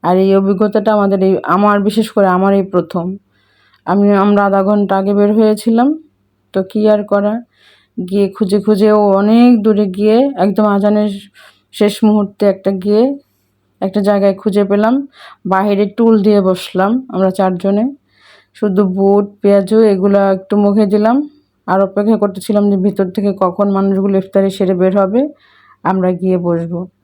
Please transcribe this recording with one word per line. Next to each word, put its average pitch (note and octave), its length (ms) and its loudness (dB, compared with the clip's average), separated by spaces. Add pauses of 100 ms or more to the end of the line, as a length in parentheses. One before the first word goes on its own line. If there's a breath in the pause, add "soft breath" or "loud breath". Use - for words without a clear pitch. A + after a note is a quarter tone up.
আর F3+ 80 2 (100)
এই G3 60 2 (100)
অভিজ্ঞতাটা G3+ 560 0
আমাদের G3 220 0 (100)
এই, F#3+ 40 2 (220)
আমার, G#3 220 2 (100)
বিশেষ G#3+ 280 -2
করে G3+ 120 2 (100)
আমার G3 240 2
এই F#3+ 120 -2
প্রথম। E3+ 340 -4 (800)
আমি, G3+ 200 0 (180)
আমরা G3+ 240 2
আধা G3 200 0
ঘন্টা G3+ 320 0
আগে G3 180 -2
বের G#3 200 2
হয়েছিলাম, A3+ 500 0 (680)
তো F#3+ 40 -2 (120)
কী G#3+ 100 -4 (140)
আর G#3 60 -2 (120)
করা। G3+ 220 0 (640 soft breath)
গিয়ে G3 280 -2 (100)
খুঁজে G3+ 280 -2
খুঁজে G#3+ 240 2 (120)
ও - 20 2 (180)
অনেক A3+ 300 4 (140)
দূরে G#3 220 2 (100)
গিয়ে G#3+ 200 2 (280)
একদম G#3+ 300 0
আজানের G#3 360 0 (680 soft breath)
শেষ G#3+ 160 2 (120)
মুহূর্তে G#3 380 0 (100)
একটা G3 160 -4 (120)
গিয়ে G#3 200 0 (760)
একটা F#3+ 280 -4
জায়গায় G3+ 320 2
খুঁজে G3+ 300 0
পেলাম, G#3 240 0 (580 loud breath)
বাহিরে G3+ 320 0 (120)
টুল A3+ 180 4 (120)
দিয়ে G#3 220 4
বসলাম F#3 420 -2 (240)
আমরা F#3 240 0
চারজনে। G3 460 0 (760 soft breath)
শুধু G#3 240 0 (140)
বুট, G3+ 280 2 (160)
পেঁয়াজু G3+ 380 2 (140)
এগুলা G3 300 2 (140)
একটু F#3+ 180 -6 (100)
মুখে G#3 300 2
দিলাম, A3 220 2 (500 soft breath)
আর F#3+ 120 0 (100)
অপেক্ষা G#3 340 0
করতেছিলাম G3+ 500 -2
যে G3+ 120 0
ভিতর G3 220 -2 (100)
থেকে G3+ 140 -2 (120)
কখন F#3 240 -2 (100)
মানুষগুলো G3 460 0
ইফতারি G3 340 -2
সেরে F#3+ 240 -2
বের F#3 200 0
হবে, G3 200 0 (640 soft breath)
আমরা F#3 240 0 (120)
গিয়ে F#3 160 0 (100)
বসবো। E3+ 340 -4 (240)